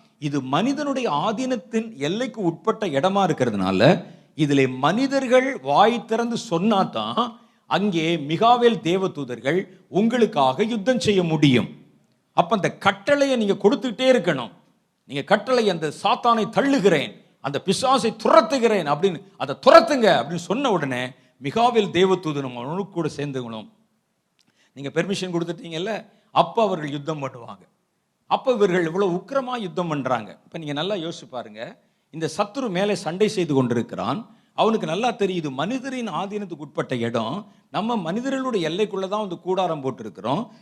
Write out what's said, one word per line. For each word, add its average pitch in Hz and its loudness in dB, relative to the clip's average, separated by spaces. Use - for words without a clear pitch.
இது 143 -4
மனிதனுடைய 254 -2
ஆதீனத்தின் 220 -4
எல்லைக்கு 202 -4
உட்பட்ட 180 -2
இடமா 190 2
இருக்கிறதுனால, 107 4
இதிலே 139 2
மனிதர்கள் 254 0
வாய் 185 2
திறந்து 233 -2
சொன்னாதான் 185 0
அங்கே 170 0
மிகாவேல் 220 4
தேவதூதர்கள் 165 -2
உங்களுக்காக 190 2
யுத்தம் 233 0
செய்ய 196 2
முடியும். 147 4
அப்ப 170 2
அந்த 160 -2
கட்டளையை 277 2
நீங்க 202 2
கொடுத்துக்கிட்டே 254 2
இருக்கணும். 147 -2
நீங்க 135 -6
கட்டளை, 214 2
"அந்த 156 -2
சாத்தானை 226 2
தள்ளுகிறேன், 190 2
அந்த 139 -4
பிசாசை 233 0
துரத்துகிறேன்" 233 4
அப்படின்னு, 151 0
"அதை 135 -6
துரத்துங்க" 285 8
அப்படின்னு 151 2
சொன்ன 233 -2
உடனே 131 -2
மிகாவேல் 226 2
தேவதூதனும் 156 0
அவனுக்கு 165 -8
கூட 165 -2
சேர்ந்துக்கணும். 127 -8
நீங்க 139 -6
பெர்மிஷன் 185 -4
கொடுத்துட்டீங்கல்ல, 170 -8
அப்ப 175 2
அவர்கள் 160 -2
யுத்தம் 147 -8
பண்ணுவாங்க. 117 -12
அப்ப 240 0
இவர்கள் 185 2
இவ்வளவு 175 0
உக்கிரமா 247 -4
யுத்தம் 175 -6
பண்றாங்க. 123 -4
இப்ப - -14
நீங்க 147 -8
நல்லா 175 -4
யோசிச்சு 160 -10
பாருங்க. 113 -14
இந்த 160 -4
சத்துரு 220 -2
மேலே 196 0
சண்டை 185 0
செய்து 165 0
கொண்டிருக்கிறான். 120 -2
அவனுக்கு 196 2
நல்லா 202 -2
தெரியுது, 180 -2
மனிதரின் 233 -6
ஆதீனத்துக்கு 185 -8
உட்பட்ட 147 -6
இடம், 117 -4
நம்ம 220 -2
மனிதர்களுடைய 233 -2
எல்லைக்குள்ள 190 -2
தான் 202 -2
வந்து 180 -6
கூடாரம் 170 -2
போட்டிருக்கிறோம். 117 -4